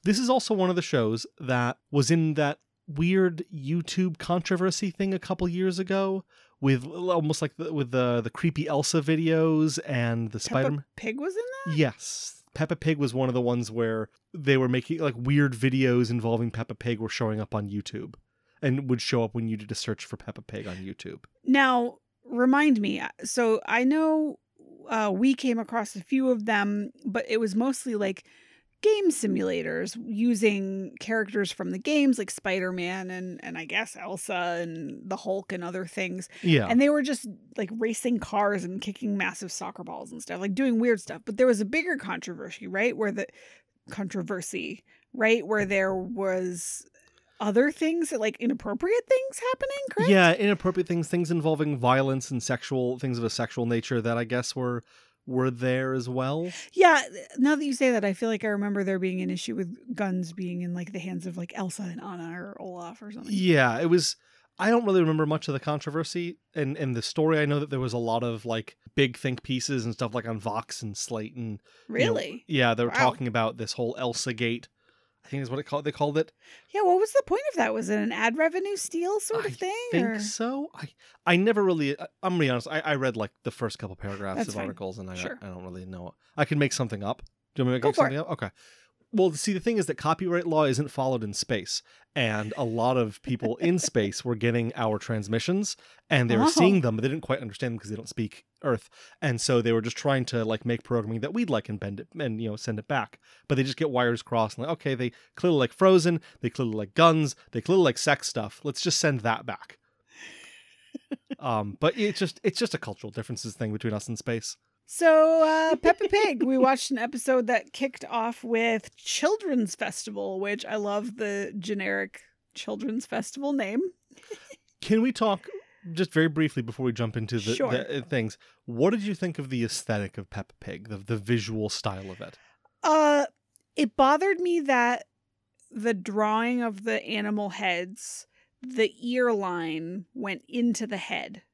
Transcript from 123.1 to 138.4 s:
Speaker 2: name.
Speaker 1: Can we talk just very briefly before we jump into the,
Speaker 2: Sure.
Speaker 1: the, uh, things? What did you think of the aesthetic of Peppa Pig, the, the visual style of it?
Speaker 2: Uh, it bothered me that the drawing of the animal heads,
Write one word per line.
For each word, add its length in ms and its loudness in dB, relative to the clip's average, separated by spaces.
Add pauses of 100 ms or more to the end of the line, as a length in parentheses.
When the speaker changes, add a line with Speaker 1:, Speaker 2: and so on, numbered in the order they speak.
Speaker 2:
name. 260 -2 (1040)
Speaker 1:
Can 200 4
we 120 2
talk 340 0 (460)
just 180 -2
very 160 4
briefly 340 0
before 240 -6
we 60 2
jump 240 -2
into 240 -4
the, 160 0
Speaker 2:
Sure. 160 0
Speaker 1:
the, 280 -2
uh, 20 -4
things? 360 -2 (280)
What 240 2
did 140 0
you 120 -2
think 240 -4
of 100 -8
the 140 0
aesthetic 540 -4
of 120 -12
Peppa 300 -12
Pig, 300 -14
the, 80 -8
the 200 -4
visual 520 -2
style 420 -6
of 80 -14
it? 180 -14 (460)
Speaker 2:
Uh, 440 6 (500)
it 180 0
bothered 460 4
me 200 2
that 440 2 (680)
the 220 -2
drawing 680 0
of 220 -4
the 220 -2
animal 460 -2
heads, 760 -4 (360)